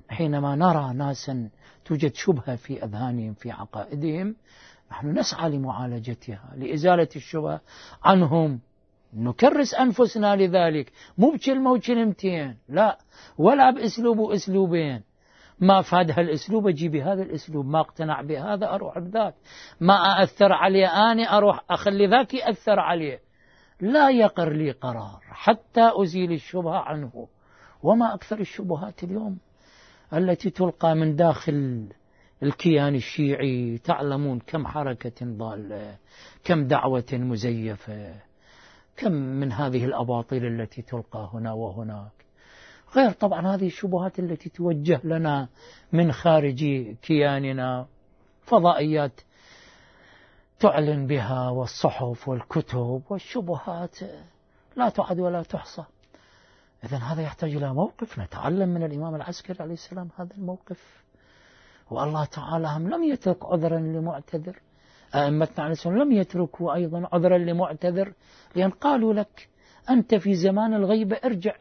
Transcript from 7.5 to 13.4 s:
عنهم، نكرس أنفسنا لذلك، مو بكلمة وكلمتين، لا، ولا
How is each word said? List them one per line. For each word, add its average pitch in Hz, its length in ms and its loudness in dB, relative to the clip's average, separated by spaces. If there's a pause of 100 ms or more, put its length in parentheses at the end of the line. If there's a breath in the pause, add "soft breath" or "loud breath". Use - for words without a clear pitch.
عنهم، 160 560 4 (540)
نكرس 226 600 2
أنفسنا 208 600 4
لذلك، 170 560 2 (260 loud breath)
مو 240 140 6
بكلمة 262 400 0
وكلمتين، 190 840 0 (120)
لا، 190 280 2 (400 loud breath)
ولا 254 340 8